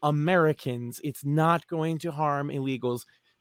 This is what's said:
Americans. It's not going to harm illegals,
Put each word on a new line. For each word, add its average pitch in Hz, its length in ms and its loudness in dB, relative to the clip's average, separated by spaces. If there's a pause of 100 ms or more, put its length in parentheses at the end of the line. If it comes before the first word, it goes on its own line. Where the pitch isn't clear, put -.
Americans. 147 1000 2
It's 143 220 -8
not 156 420 2
going 160 320 -2
to 165 140 -6
harm 143 360 0
illegals, 131 580 -2 (340)